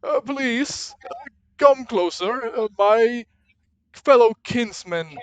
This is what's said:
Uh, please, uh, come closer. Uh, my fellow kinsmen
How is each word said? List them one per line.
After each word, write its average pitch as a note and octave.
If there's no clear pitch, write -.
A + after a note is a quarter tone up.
Uh, -
please, C4+
uh, -
come C#4
closer. G3+
Uh, A3
my A3+
fellow A#3+
kinsmen F3